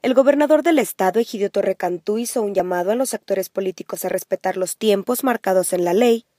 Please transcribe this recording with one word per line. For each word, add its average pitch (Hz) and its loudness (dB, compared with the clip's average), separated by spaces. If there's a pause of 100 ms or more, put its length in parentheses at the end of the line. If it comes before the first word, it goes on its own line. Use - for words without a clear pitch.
el 262 0
gobernador 285 4
del 330 4
estado, 190 0
Egidio 202 -2
Torre 196 -2
Cantú, 180 -4
hizo 233 -4
un 202 -4
llamado 180 -2
a 220 2
los 254 -2
actores 196 -4
políticos - -8
a 180 -4
respetar 185 -4
los 185 -4
tiempos 214 0
marcados 190 0
en 175 0
la 175 0
ley 233 2 (120)